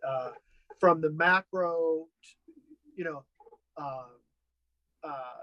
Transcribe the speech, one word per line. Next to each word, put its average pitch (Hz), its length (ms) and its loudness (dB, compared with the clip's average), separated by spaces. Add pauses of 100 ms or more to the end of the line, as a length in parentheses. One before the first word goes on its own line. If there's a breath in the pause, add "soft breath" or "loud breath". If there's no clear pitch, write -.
uh, 131 220 -4 (500)
from 170 200 6
the 156 100 0
macro, 165 960 2 (880)
you 180 80 -6
know, 151 200 -8 (520)
uh, 135 300 -10 (960)
uh, 131 400 -10